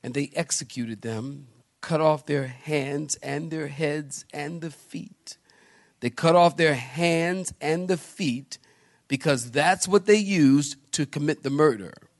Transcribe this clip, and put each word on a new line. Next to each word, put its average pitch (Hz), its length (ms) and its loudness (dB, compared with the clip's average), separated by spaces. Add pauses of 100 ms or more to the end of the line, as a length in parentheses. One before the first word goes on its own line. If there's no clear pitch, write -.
and 120 120 -10
they 143 220 -4
executed 120 640 -6
them, 127 460 -10 (340)
cut 160 200 -2
off 156 240 2
their 139 220 -2
hands 143 720 -4
and 147 300 -8
their 160 160 -6
heads 147 680 -6
and 156 280 -10
the 165 100 -10
feet. - 680 -18 (640)
They 123 100 -4
cut 165 260 4
off 175 220 6
their 156 180 4
hands 165 840 -2
and 165 280 -2
the 180 100 2
feet 139 600 -6 (500)
because 131 440 -2
that's 170 360 2
what 190 180 2
they 208 100 8
used 147 600 4 (160)
to 151 120 -2
commit 147 380 -4
the 139 60 -2
murder. 135 440 2 (260)